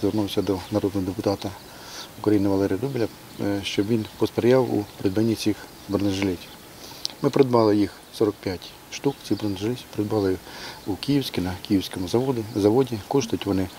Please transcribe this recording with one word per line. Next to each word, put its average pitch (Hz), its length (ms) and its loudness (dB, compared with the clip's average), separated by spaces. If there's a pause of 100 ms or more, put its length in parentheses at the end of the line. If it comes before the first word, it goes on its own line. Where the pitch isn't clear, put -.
звернувся 101 400 0
до 95 160 0 (140)
народного 98 340 0
депутата 98 440 -2 (720)
України 104 300 4
Валерія 98 300 2
Дубіля, 123 280 -2 (340)
е, 101 220 -2
щоб 101 240 0
він 110 180 2 (120)
посприяв 117 580 4
у 104 100 0 (120)
придбанні 107 380 2
цих - 200 0 (340)
бронежилетів. 98 600 0 (720)
Ми 143 80 2
придбали 117 480 6
їх 101 140 2 (260)
сорок 104 180 2
п'ять - 340 -6 (220)
штук, - 240 -2 (120)
ці 107 80 0
бронежилети 104 460 -4 (140)
придбали 104 420 2 (500)
у 101 80 -2
Київській, 135 460 0
на 90 120 -2 (140)
київському 92 400 0
заводі, 120 360 0 (120)
заводі. 110 520 4
Коштують 120 380 0
вони 95 220 2 (120)